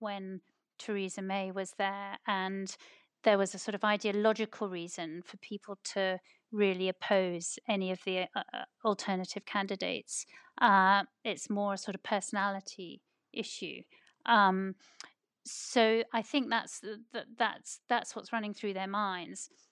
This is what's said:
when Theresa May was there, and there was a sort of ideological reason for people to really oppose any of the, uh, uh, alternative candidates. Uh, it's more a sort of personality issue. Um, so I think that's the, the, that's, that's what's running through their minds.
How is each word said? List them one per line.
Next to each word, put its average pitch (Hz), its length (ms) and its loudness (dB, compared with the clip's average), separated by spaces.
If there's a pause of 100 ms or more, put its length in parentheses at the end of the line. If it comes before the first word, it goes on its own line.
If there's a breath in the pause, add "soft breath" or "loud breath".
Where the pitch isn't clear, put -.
when 196 420 -6 (360)
Theresa 196 440 -4
May 190 280 -2
was 190 280 -6
there, 196 480 -2
and 190 500 -2 (460 loud breath)
there 202 160 8
was 196 160 2
a 190 40 -8
sort 214 160 -6
of 196 100 -4
ideological 214 840 2
reason 170 540 -8
for - 160 -18
people 202 400 -10 (160)
to 190 240 2 (340 soft breath)
really 190 360 4
oppose 185 720 0 (100)
any 196 220 0
of 185 140 -2
the, 185 160 0
uh, 180 140 -2
uh, - 300 -6 (200)
alternative 196 600 -2
candidates. 190 840 -4 (340 loud breath)
Uh, 196 420 8 (220)
it's 208 260 -4
more 202 240 0
a 190 40 -6
sort 196 160 -6
of 190 80 -8
personality 196 960 -4 (320)
issue. - 480 -8 (460 soft breath)
Um, 190 480 4 (720 loud breath)
so 226 580 2 (100)
I 226 100 0
think 247 280 -2
that's 226 300 -4
the, 214 200 -10 (120)
the, 226 120 -8 (140)
that's, - 500 -4
that's - 260 0
what's - 180 -10
running 208 220 -4
through 202 200 -4
their 190 120 -4
minds. 196 640 -4 (220 soft breath)